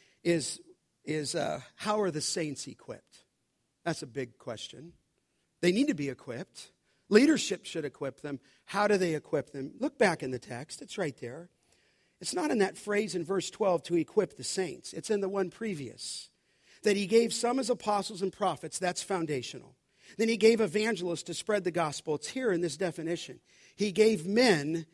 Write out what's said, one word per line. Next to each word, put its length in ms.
is, 360
is, 320
uh, 240
how 260
are 80
the 120
saints 440
equipped? 540
That's 180
a 60
big 320
question. 540
They 100
need 180
to 40
be 160
equipped. 640
Leadership 560
should 200
equip 360
them. 180
How 220
do 100
they 160
equip 380
them? 280
Look 200
back 240
in 80
the 80
text. 420
It's 160
right 240
there. 280
It's 140
not 160
in 100
that 180
phrase 360
in 100
verse 280
twelve, 320
"to 120
equip 420
the 60
saints." 500
It's 180
in 100
the 80
one 220
previous. 800
That 160
he 80
gave 280
some 260
as 100
apostles 520
and 120
prophets. 460
That's 240
foundational. 720
Then 120
he 80
gave 240
evangelists 600
to 100
spread 300
the 80
gospel. 440
It's 140
here 220
in 100
this 160
definition. 600
He 160
gave 340
men, 680